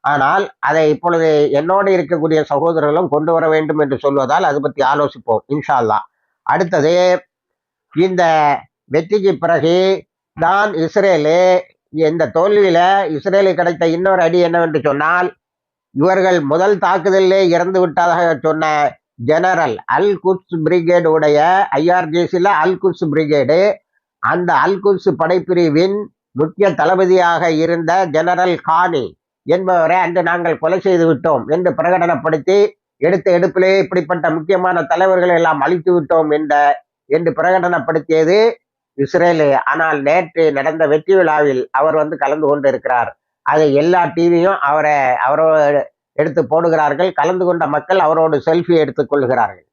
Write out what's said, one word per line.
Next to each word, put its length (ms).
ஆனால் 440
அதை 320
இப்பொழுது 600
என்னோடு 460
இருக்கக்கூடிய 460
சகோதரர்களும் 680
கொண்டு 240
வர 160
வேண்டும் 300
என்று 200
சொல்வதால் 440
அது 180
பத்தி 220
ஆலோசிப்போம் 680
இன்ஷா 280
அல்லாஹ். 300
அடுத்தது, 520
இந்த 280
வெற்றிக்கு 560
பிறகு 640
தான் 320
இஸ்ரேலு, 880
இந்த 460
தோல்வியில 440
இஸ்ரேலுக்கு 460
கிடைத்த 320
இன்னொரு 360
அடி 180
என்னவென்று 440
சொன்னால், 520
இவர்கள் 500
முதல் 380
தாக்குதலிலே 720
இறந்து 320
விட்டதாக 640
சொன்ன 240
ஜெனரல் 580
அல் 400
குட்ஸ் 400
பிரிகேடு 420
உடைய, 640
ஐ 200
ஆர் 180
ஜி 180
சில 240
அல் 320
குட்ஸ் 300
பிரிகேடு, 640
அந்த 360
அல் 280
குட்ஸ் 360
படைப்பிரிவின் 760
முக்கிய 440
தளபதியாக 760
இருந்த 560
ஜெனரல் 560
கானி 420
என்பவரை 540
அன்று 260
நாங்கள் 360
கொலை 220
செய்து 340
விட்டோம் 320
என்று 260
பிரகடனப்படுத்தி, 880
எடுத்த 420
எடுப்பிலே 400
இப்படிப்பட்ட 520
முக்கியமான 520
தலைவர்களை 520
எல்லாம் 260
அழித்து 320
விட்டோம் 420
என்ற, 480
என்று 260
பிரகடனப்படுத்தியது 1080
இஸ்ரேலு. 640
ஆனால் 380
நேற்று 500
நடந்த 340
வெற்றி 280
விழாவில் 560
அவர் 240
வந்து 220
கலந்து 300
கொண்டு 220
இருக்கிறார். 500
அதை 320
எல்லா 300
டி 240
வியும் 320
அவரை, 360
அவரோடு 760
எடுத்து 300
போடுகிறார்கள். 720
கலந்து 320
கொண்ட 220
மக்கள் 320
அவரோடு 480
செல்ஃபி 300
எடுத்துக் 320
கொள்கிறார்கள். 640